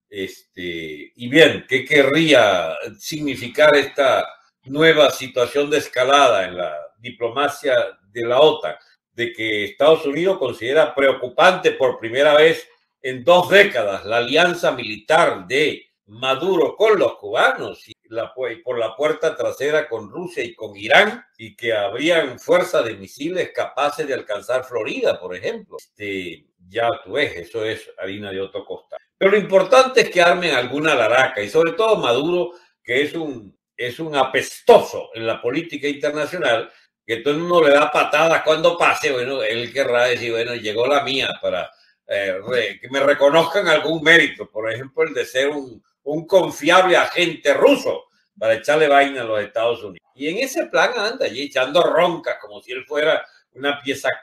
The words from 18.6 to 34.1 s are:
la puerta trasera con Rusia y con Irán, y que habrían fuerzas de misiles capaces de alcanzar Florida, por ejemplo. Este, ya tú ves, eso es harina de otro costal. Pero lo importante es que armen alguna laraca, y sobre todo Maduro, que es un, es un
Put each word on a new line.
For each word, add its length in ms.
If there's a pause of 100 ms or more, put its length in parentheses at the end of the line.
la 160
puerta 400
trasera 520
con 220
Rusia 340
y 120
con 200
Irán, 480 (140)
y 180
que 160
habrían 680
fuerzas 440
de 120
misiles 580
capaces 540
de 80
alcanzar 500
Florida, 540
por 160
ejemplo. 440
Este, 680 (200)
ya 220 (140)
tú 100
ves, 220
eso 280
es 340
harina 340
de 100
otro 240
costal. 340 (180)
Pero 140
lo 60
importante 640
es 80
que 120
armen 340
alguna 400
laraca, 460
y 80
sobre 240
todo 240
Maduro, 560 (300)
que 200
es 100
un, 440 (200)
es 220
un 160